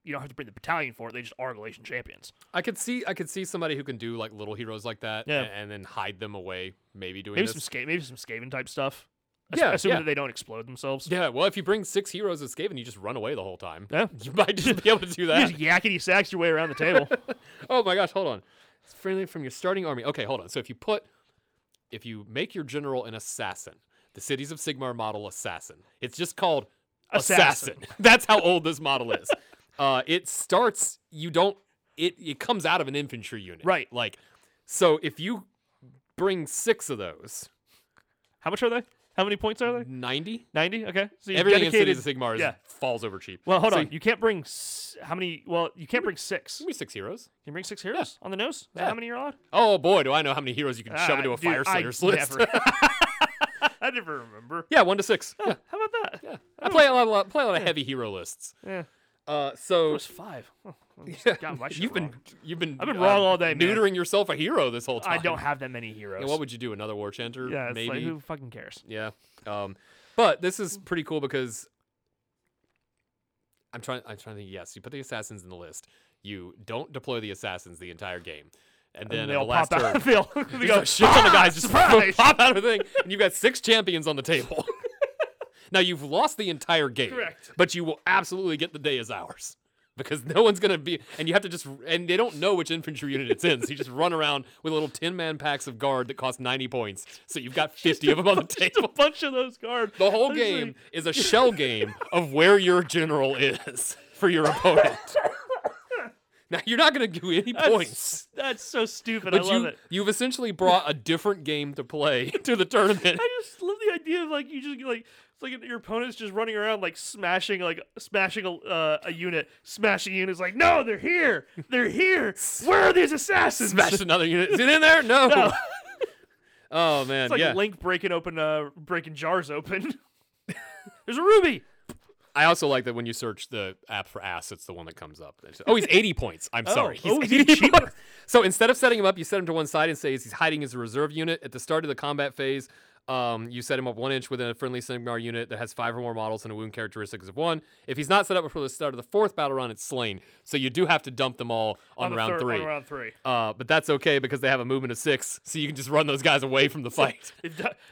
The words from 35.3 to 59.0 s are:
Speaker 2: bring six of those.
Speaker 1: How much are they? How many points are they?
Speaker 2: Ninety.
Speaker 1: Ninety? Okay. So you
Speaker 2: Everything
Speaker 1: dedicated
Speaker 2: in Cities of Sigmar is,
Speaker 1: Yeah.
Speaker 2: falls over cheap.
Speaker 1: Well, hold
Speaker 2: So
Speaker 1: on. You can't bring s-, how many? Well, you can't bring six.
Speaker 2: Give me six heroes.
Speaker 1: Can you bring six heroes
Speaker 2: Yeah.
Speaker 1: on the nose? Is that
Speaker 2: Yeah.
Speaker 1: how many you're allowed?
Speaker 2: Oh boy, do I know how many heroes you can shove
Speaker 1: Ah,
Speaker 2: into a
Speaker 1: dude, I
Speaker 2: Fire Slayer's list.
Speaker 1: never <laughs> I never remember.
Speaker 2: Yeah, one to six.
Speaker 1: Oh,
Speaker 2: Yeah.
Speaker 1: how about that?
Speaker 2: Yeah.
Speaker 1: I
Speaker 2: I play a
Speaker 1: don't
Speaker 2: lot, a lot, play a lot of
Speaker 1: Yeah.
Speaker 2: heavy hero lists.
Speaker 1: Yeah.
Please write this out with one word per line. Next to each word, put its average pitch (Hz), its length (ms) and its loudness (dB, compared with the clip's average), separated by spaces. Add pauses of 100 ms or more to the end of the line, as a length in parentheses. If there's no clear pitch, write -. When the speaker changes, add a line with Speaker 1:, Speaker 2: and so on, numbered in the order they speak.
Speaker 2:
bring 185 280 -2
six - 440 -2
of 127 100 -6
those. - 500 -12 (920)
Speaker 1:
How 160 100 -6
much 202 100 -4
are 240 80 2
they? 240 140 -4 (340)
How 185 60 4
many 202 140 -2
points 214 240 -4
are 240 120 -2 (100)
they? 127 60 -16
Speaker 2:
Ninety. 135 640 -8
Speaker 1:
Ninety? 185 320 -2
Okay. 196 240 -4 (100)
So 190 120 -10
you 185 60 -2
Speaker 2:
Everything 196 240 6
Speaker 1:
dedicated 196 280 4
Speaker 2:
in 185 60 4
Cities 131 200 -6
of 127 60 -8
Sigmar 117 140 -2
is, 113 60 -2
Speaker 1:
Yeah. 139 120 -2 (100)
Speaker 2:
falls 120 400 -6
over 98 140 -8
cheap. 95 280 -16
Speaker 1:
Well, 185 140 4
hold 214 140 4
Speaker 2:
So 165 60 4
Speaker 1:
on. 147 120 -2
You 160 80 -8
can't 220 200 0
bring 208 220 0
s-, - 600 -12
how 165 140 -8
many? 180 320 -8
Well, 170 280 -2
you 165 120 -16
can't 247 160 -2
bring 202 140 -4
six. - 420 -8
Speaker 2:
Give 320 80 -12
me 339 60 -6
six - 200 -12
heroes. 110 300 -10
Speaker 1:
Can - 80 -20 (160)
you 143 60 -14
bring 185 100 -10
six - 180 -12
heroes 269 400 -8
Speaker 2:
Yeah. - 40 -14
Speaker 1:
on 190 60 -10
the 190 60 -8
nose? 254 200 -6
Is - 180 -20
that 170 80 -8
Speaker 2:
Yeah. - 60 0
Speaker 1:
how - 40 -2
many 233 140 -10
you're 240 100 -10
allowed? 277 180 -8 (160)
Speaker 2:
Oh 208 280 6
boy, 170 240 6
do 131 100 0
I 156 80 4
know 139 120 0
how 143 80 -4
many 131 120 -6
heroes 127 240 -4
you 113 60 -14
can - 120 -12
shove 165 160 0
Speaker 1:
Ah, 139 60 2
Speaker 2:
into 135 160 0
a 117 40 -4
Speaker 1:
dude, 170 120 -2
I 143 140 0
Speaker 2:
Fire 170 280 0
Slayer's - 120 -8
list. 143 340 2
Speaker 1:
never 226 140 4
<laughs> 330 100 2 (1200)
I 262 100 -2
never 170 280 -8
remember. 120 500 -12
Speaker 2:
Yeah, 302 140 6
one 185 140 2
to 196 60 0
six. - 360 -2
Speaker 1:
Oh, 403 80 -2
Speaker 2:
Yeah. 202 80 0 (120)
Speaker 1:
how 392 160 -10
about 440 280 -4
that? - 120 -16
Speaker 2:
Yeah. - 140 -14 (220)
Speaker 1:
I - 80 -4
Speaker 2:
I - 20 0
play 311 160 8
a - 20 8
Speaker 1:
don't 262 100 4
Speaker 2:
lot, 240 100 6
a - 20 2
lot, 196 200 2
play 285 140 0
a 240 40 0
lot 190 80 2
of 160 60 0
Speaker 1:
Yeah. 165 60 0
Speaker 2:
heavy 151 160 -2
hero 123 280 -6
lists. - 420 -12 (120)
Speaker 1:
Yeah. 190 180 -10 (440)